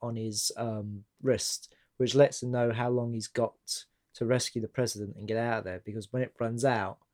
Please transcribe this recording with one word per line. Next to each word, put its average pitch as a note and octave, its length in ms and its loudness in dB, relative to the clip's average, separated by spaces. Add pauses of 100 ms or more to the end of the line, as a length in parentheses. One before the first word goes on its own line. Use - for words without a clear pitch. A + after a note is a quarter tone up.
on A#2 140 -4
his, A2 400 -2
um, G#2 480 -4 (180)
wrist, - 500 0 (260)
which A#2+ 160 2
lets C#3 280 8
him B2 80 -2
know A#2+ 220 2
how A#2+ 180 0
long A#2+ 220 0
he's A2 160 -6
got - 260 -2 (600)
to A#2+ 120 -2
rescue B2 360 0
the A2 60 -4
president G#2 480 -4
and G#2 120 -8
get A2 80 0
out A#2 220 0
of G2+ 60 -6
there. F2+ 200 -8
Because G#2+ 280 -8
when B2+ 100 0
it - 180 -4
runs A#2 240 0
out, G#2+ 340 0 (160)